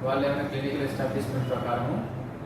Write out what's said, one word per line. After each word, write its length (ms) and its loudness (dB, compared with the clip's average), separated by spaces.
వాళ్ళు 220 4
ఏమైనా 220 2
క్లినికల్ 380 0
ఎస్టాబ్లిష్‌మెంట్ 640 0
ప్రకారము 420 0